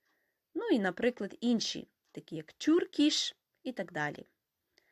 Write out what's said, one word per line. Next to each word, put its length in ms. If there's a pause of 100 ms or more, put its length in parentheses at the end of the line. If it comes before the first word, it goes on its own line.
(540)
ну 140
і, 120
наприклад, 640
інші, 460 (240)
такі 240
як 180
Turkish 840 (280)
і 80
так 200
далі. 360 (640)